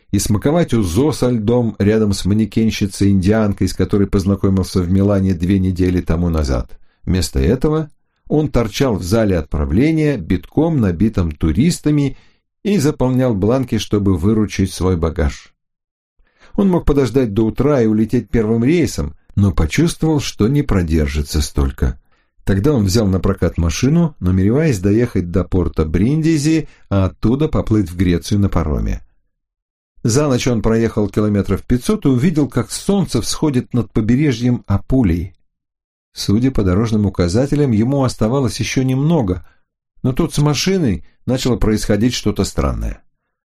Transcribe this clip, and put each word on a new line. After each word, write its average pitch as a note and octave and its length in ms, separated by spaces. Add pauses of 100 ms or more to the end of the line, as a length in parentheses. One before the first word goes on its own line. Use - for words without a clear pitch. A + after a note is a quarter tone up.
(120)
и G#2 80
смаковать C#3+ 560
узо A2 360
со B2+ 200
льдом A#2 480
рядом G#2 340
с - 120
манекенщицей-индианкой, G#2 1400
с - 40
которой G2+ 320
познакомился F#2+ 800
в E2+ 80
Милане G2 420
две F2+ 240
недели F#2 440
тому E2+ 280
назад. C#2+ 500 (220)
Вместо - 380
этого D#3 500 (380)
он D3 220
торчал A#2+ 440
в F2 80
зале F#2+ 380
отправления, C3 800
битком C#3 600
набитом F#2 520
туристами, C#3 840 (440)
и G3 160
заполнял B2+ 560
бланки, A2+ 460
чтобы G2+ 360
выручить G2 560
свой F#2 240
багаж. D2 600 (1000)
Он G3 160
мог E3+ 160
подождать C3 480
до A2+ 140
утра B2+ 340
и A2 60
улететь A2 420
первым A2+ 340
рейсом, B2+ 520 (220)
но G2+ 160
почувствовал, D3+ 640
что - 300
не C#3+ 120
продержится D#2 800
столько. C2+ 600 (420)
Тогда G#2 300
он A2+ 100
взял G2 240
на F#2 140
прокат F#2+ 360
машину, C#3 640
намереваясь G2+ 600
доехать G2+ 520
до F2+ 140
порта E2+ 400
Бриндизи, D3+ 800 (220)
а G2 160
оттуда B2+ 420
поплыть G#2 420
в F2+ 60
Грецию F2+ 460
на F#2+ 80
пароме. B1 500 (1040)
За C3 240
ночь B2+ 200
он A#2 140
проехал A2 460
километров G2+ 580
пятьсот G#3 400
и D3 40
увидел, C3+ 400
как - 220
солнце F3 500
всходит - 520
над A#2 200
побережьем B2 720
Апулии. G2+ 680 (760)
Судя A#2 400
по B2 100
дорожным G#2+ 440
указателям, A#2+ 640
ему B2 320
оставалось A#2+ 560
еще C3 240
немного, C3 640 (560)
но B2+ 80
тут D#3+ 220
с - 60
машиной D3 680 (200)
начало B2+ 300
происходить G#2+ 580
что-то G2+ 300
странное. B1 580 (480)